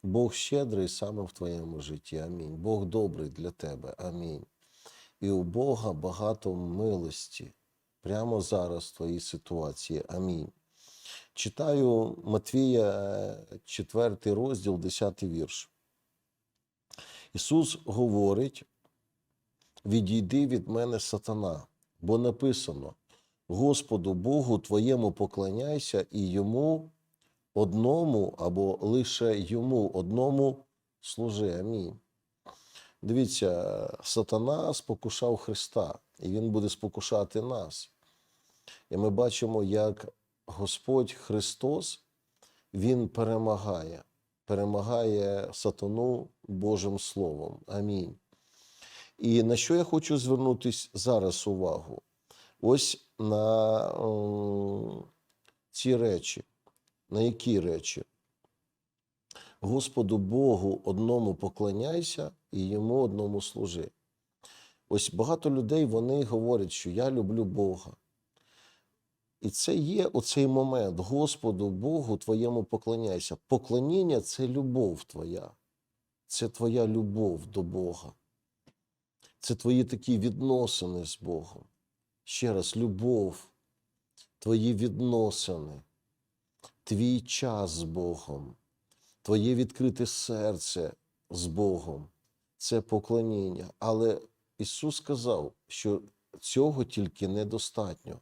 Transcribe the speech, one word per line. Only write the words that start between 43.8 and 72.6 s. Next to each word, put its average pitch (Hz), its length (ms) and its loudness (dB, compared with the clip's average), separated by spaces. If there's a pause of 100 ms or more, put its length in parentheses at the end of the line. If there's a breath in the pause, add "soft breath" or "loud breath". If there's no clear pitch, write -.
перемагає 104 1080 0
сатану 117 760 -2 (200)
Божим 101 520 0
Словом. 78 680 -6
Амінь. 101 480 -4 (1000 loud breath)
І 117 260 6
на 117 120 4
що 165 200 2
я 175 80 4
хочу 160 340 2
звернутись 127 760 2
зараз 98 540 2
увагу? 85 540 -2 (600 soft breath)
Ось - 460 2 (100)
на, 110 720 2
м, 104 1120 -2 (680)
ці 127 240 2
речі. 110 480 0 (680)
На 107 120 0
які 117 380 2
речі? 82 440 -4 (1600 loud breath)
"Господу 113 560 2
Богу 98 680 2
одному 110 520 2
поклоняйся 139 960 -4 (200)
і 95 160 -2
йому 110 340 2
одному 104 400 0
служи". 87 500 -6 (1000 loud breath)
Ось 101 240 0
багато 147 360 2
людей, 135 360 2
вони 123 380 2
говорять, 113 480 2
що - 180 -6
"я 120 220 0
люблю 113 320 0
Бога". 95 520 -2 (1500 soft breath)
І 104 80 -4
це - 260 0
є 180 300 2
оцей 135 420 2
момент: 131 520 2
"Господу 107 720 0
Богу 113 480 -2
твоєму 113 460 0